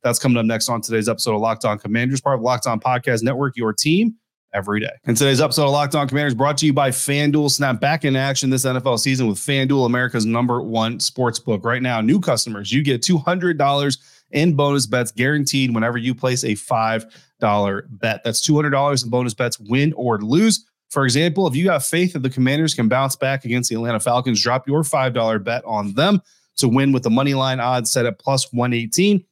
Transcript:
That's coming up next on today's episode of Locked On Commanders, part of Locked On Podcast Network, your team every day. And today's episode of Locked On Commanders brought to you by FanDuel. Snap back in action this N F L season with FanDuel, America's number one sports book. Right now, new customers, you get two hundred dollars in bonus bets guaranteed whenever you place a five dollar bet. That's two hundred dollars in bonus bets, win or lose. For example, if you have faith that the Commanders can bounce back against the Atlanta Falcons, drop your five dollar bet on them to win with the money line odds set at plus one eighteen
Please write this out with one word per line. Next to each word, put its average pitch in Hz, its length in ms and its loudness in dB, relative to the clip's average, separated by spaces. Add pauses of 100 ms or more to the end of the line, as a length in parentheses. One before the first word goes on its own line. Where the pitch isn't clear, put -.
That's 120 160 0
coming 123 180 2
up 113 80 0
next 113 240 0
on 117 100 -2
today's 113 300 -2
episode 110 260 -2
of 104 60 0
Locked 113 240 -2
On 104 120 0
Commanders, 120 440 -2
part 135 160 0
of 113 40 -4
Locked 123 260 0
On 113 120 -2
Podcast 123 440 0
Network, 131 340 -2
your 110 160 -2
team 208 420 2 (380)
every 101 260 -2
day. - 120 -6 (120)
And 110 140 0
today's 139 240 4
episode 147 240 2
of 139 60 2
Locked 143 240 0
On 143 120 0
Commanders 139 280 0
brought 139 240 0
to 160 60 0
you 151 60 4
by 139 180 2
FanDuel. 143 640 0
Snap 131 300 0
back 139 240 0
in 135 100 2
action 135 340 0
this 131 140 0
N 127 140 0
F 123 80 -4
L 123 120 2
season 131 300 0
with 101 100 0
FanDuel, 135 480 0
America's 120 400 0
number 120 360 0
one 113 400 -2
sports 120 380 -2
book. 104 260 -4
Right 123 160 -2
now, 123 180 -2
new 127 200 2
customers, 110 520 -4
you 139 100 2
get 135 200 0
two 180 160 2
hundred 175 400 0
dollars 143 400 0 (340)
in 156 240 2
bonus 143 300 2
bets 117 260 -2
guaranteed 131 640 0
whenever 117 240 0
you 123 180 -2
place 127 300 -2
a 107 100 0
five 110 500 -2 (360)
dollar 104 480 0
bet. 110 340 -4
That's 113 160 -2
two 151 160 2
hundred 151 160 2
dollars 139 320 0
in 117 60 -8
bonus 123 240 -2
bets, 120 260 -4
win 127 340 0
or 117 280 -2
lose. 175 440 2 (240)
For 135 160 0
example, 160 420 2
if 131 80 -2
you 180 160 2
have 147 120 0
faith 180 300 0
that 143 80 -6
the 127 80 -2
Commanders 139 460 0
can 117 120 0
bounce 131 280 0
back 135 300 -4
against 120 220 -2
the 113 80 -4
Atlanta 113 240 -2
Falcons, 123 400 0
drop 127 280 0
your 147 160 0
five 131 300 0
dollar 113 260 0
bet 113 260 -4
on 101 280 -4
them 185 280 2 (360)
to 135 100 2
win 135 240 4
with 131 100 2
the 120 80 -2
money 135 240 2
line 131 260 0
odds 123 320 -2
set 123 140 0
at 117 140 -4
plus 135 340 -2
one 123 200 0
eighteen 180 580 2